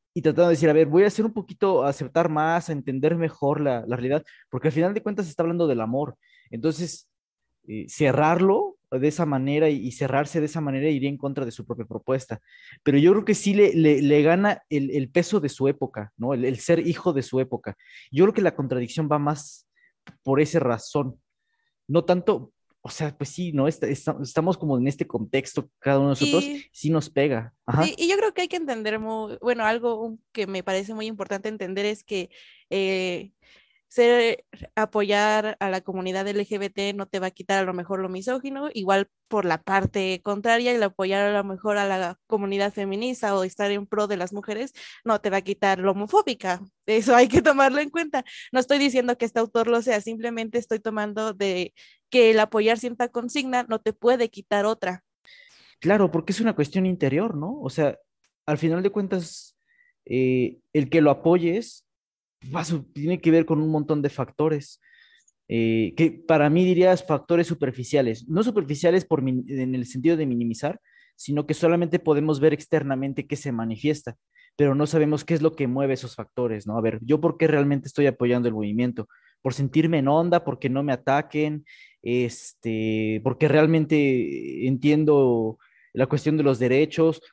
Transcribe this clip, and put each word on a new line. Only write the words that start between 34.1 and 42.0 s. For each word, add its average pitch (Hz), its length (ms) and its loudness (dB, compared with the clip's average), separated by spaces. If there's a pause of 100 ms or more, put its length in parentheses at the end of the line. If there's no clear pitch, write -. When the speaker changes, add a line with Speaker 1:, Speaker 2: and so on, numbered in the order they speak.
Speaker 2:
apoyar 214 880 0
a 202 100 -2
la 185 120 -4
comunidad 185 440 -6
L 202 200 -4
G 208 120 -8
B 196 120 -6
T 202 240 -4
no 196 140 -8
te 196 120 -6
va 185 80 -4
a 185 40 -6
quitar 196 280 -2
a 190 60 0
lo 185 80 -4
mejor 180 260 -6
lo 190 80 -4
misógino, 262 640 -6
igual 196 360 0 (180)
por 208 160 -2
la 165 180 0
parte 190 600 -2
contraria, 226 500 0
el 233 80 0
apoyar 196 460 0
a 208 60 0
lo 202 100 0
mejor 202 340 -4
a 202 80 0
la 185 400 -4